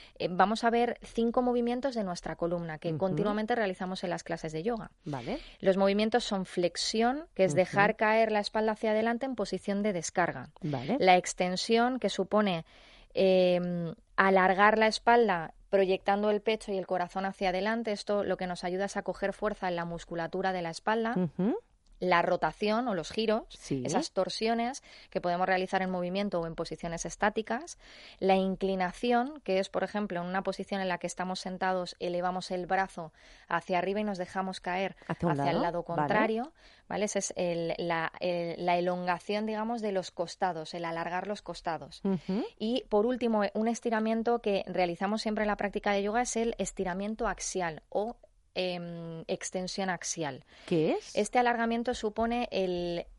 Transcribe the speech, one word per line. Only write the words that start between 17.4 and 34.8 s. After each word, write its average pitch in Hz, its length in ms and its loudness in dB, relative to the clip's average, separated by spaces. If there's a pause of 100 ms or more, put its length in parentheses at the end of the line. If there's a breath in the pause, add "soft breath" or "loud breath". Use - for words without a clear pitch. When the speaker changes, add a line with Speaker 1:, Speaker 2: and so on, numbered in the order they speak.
Speaker 1:
adelante. 214 420 0
Esto 208 320 -2
lo 185 140 -2
que 185 80 -4
nos 180 180 -6
ayuda 185 220 0
es 196 100 -6
a 202 60 -4
coger 196 320 -4
fuerza 208 340 -2
en 175 80 -2
la 170 80 -2
musculatura 170 680 -4
de 180 80 -4
la 165 80 -4
espalda. 226 460 -2
Speaker 2:
Ujú. 185 400 0 (440)
Speaker 1:
La 180 200 4
rotación 196 680 0
o 202 80 0
los 156 160 -4
giros, 220 380 2
Speaker 2:
Sí. - 360 -4
Speaker 1:
esas 226 240 0
torsiones 226 720 0 (260 loud breath)
que - 120 -4
podemos 180 260 2
realizar 185 360 2
en 185 80 0
movimiento 180 500 0
o 165 80 -2
en 165 80 -8
posiciones 165 500 -6
estáticas. 220 720 -2 (400 loud breath)
La 190 160 4
inclinación, 190 1120 0
que 190 160 0
es, - 80 -2
por - 160 -4
ejemplo, 196 360 -4
en 175 60 -4
una 185 160 -2
posición 196 380 -4
en 190 80 -2
la 175 100 -2
que - 80 -6
estamos 185 320 -6
sentados, 185 600 -2
elevamos 180 500 -2
el 180 160 -4
brazo 185 460 -2 (340 loud breath)
hacia 175 320 0
arriba 196 220 0
y 214 40 -2
nos 202 140 -4
dejamos 190 420 -6
caer 185 360 -4 (100)